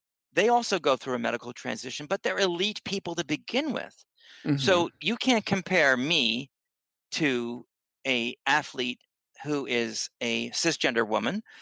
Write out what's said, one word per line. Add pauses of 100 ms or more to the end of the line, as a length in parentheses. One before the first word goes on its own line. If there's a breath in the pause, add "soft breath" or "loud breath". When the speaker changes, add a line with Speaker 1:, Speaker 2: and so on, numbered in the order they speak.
(340)
Speaker 1:
they
also
go
through
a
medical
transition,
but
they're
elite
people
to
begin
with. (400 loud breath)
Speaker 2:
Mm-hmm.
Speaker 1:
So (100)
you
can't
compare
me (640)
to (400)
a (120)
athlete (440)
who
is (120)
a
cisgender
woman, (200 loud breath)